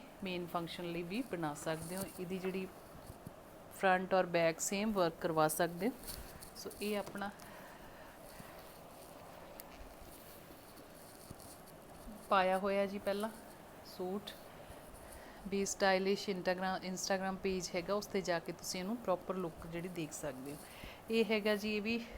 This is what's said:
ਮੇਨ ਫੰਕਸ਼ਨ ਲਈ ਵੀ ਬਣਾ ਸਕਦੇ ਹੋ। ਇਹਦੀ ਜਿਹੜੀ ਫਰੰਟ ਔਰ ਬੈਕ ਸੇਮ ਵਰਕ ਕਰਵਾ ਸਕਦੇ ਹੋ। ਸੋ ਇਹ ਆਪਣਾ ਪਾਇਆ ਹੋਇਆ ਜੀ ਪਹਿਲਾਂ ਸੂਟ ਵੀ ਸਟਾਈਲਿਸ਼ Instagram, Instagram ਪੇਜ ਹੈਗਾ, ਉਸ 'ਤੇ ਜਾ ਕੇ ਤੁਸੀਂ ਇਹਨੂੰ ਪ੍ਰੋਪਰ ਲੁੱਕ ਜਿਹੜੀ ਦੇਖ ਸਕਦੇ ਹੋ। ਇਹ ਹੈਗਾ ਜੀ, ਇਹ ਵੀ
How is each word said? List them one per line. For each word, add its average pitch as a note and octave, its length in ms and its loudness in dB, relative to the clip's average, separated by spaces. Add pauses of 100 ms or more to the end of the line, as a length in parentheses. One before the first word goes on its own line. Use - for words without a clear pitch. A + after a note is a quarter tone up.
(220)
ਮੇਨ F3+ 220 -2
ਫੰਕਸ਼ਨ E3+ 460 -2
ਲਈ E3+ 120 -2
ਵੀ F#3+ 180 -2 (100)
ਬਣਾ E3 220 0
ਸਕਦੇ E3 440 -2
ਹੋ। G3 60 2 (160)
ਇਹਦੀ F#3 180 -2
ਜਿਹੜੀ F#3 300 0 (1080)
ਫਰੰਟ F#3 400 6
ਔਰ F#3 120 8
ਬੈਕ E3+ 340 4
ਸੇਮ G#3 320 2
ਵਰਕ F3 300 4
ਕਰਵਾ D#3+ 260 8
ਸਕਦੇ F3 420 2
ਹੋ। C#4 40 2 (640)
ਸੋ - 120 -8 (120)
ਇਹ G#3 160 0
ਆਪਣਾ G3 320 -4 (4000)
ਪਾਇਆ F#3+ 280 10
ਹੋਇਆ G3 280 4
ਜੀ G3 140 -2
ਪਹਿਲਾਂ G3+ 300 0 (680)
ਸੂਟ F#3+ 340 -2 (1160)
ਵੀ G3 180 4
ਸਟਾਈਲਿਸ਼ G3 640 6
Instagram, F#3 580 2
Instagram F#3+ 560 2
ਪੇਜ F#3 320 0
ਹੈਗਾ, F3+ 180 0
ਉਸ G#3 140 2
'ਤੇ G3 140 2
ਜਾ E3+ 180 2
ਕੇ F3 120 -4
ਤੁਸੀਂ - 280 -4
ਇਹਨੂੰ F#3+ 180 0
ਪ੍ਰੋਪਰ F#3 380 0
ਲੁੱਕ E3+ 320 -4
ਜਿਹੜੀ E3+ 220 -4
ਦੇਖ E3+ 220 -4
ਸਕਦੇ C3+ 400 -6
ਹੋ। D#3 60 -8 (520)
ਇਹ A3+ 160 6
ਹੈਗਾ G#3+ 300 4
ਜੀ, G#3+ 200 0
ਇਹ G#3 60 2
ਵੀ A3+ 240 0 (120)